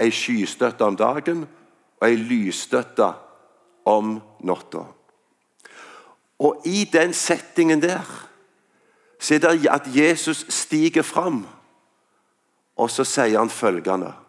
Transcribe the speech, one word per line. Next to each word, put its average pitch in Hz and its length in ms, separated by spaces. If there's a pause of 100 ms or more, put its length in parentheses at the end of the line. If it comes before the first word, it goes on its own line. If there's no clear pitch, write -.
ei 117 80
skystøtte 123 720
om 101 160
dagen 147 460 (560)
og - 80
ei 117 100
lysstøtte 113 880 (800)
om 107 360 (220)
natta. 85 400 (1600)
Og 143 260
i 190 180 (100)
den 165 200
settingen 160 680
der, 175 220 (1160)
så - 160
er 151 40
det 165 320
at - 160
Jesus 151 640
stiger 160 520
fram, 160 440 (1300)
og 117 160
så - 160
sier 110 320
han 110 100
følgende. 92 600 (180)